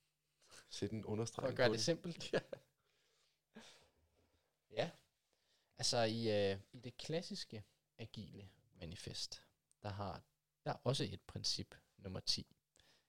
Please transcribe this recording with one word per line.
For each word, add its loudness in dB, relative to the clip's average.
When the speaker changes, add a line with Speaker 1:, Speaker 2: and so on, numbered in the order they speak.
Speaker 1:
at -20
sætte -2
en -4
understregning -2
Speaker 2:
For 0
at -4
gøre 8
Speaker 1:
på 6
Speaker 2:
det 2
Speaker 1:
det. 0
Speaker 2:
simpelt. 0
Speaker 1:
Ja. 2
Speaker 2:
Ja. 0
Altså, 4
i, 6
øh, -2
i -14
det -10
klassiske -4
agile -10
manifest, -6
der -4
har, -4
der -2
er -4
også 4
et -4
princip, -2
nummer -6
ti. -2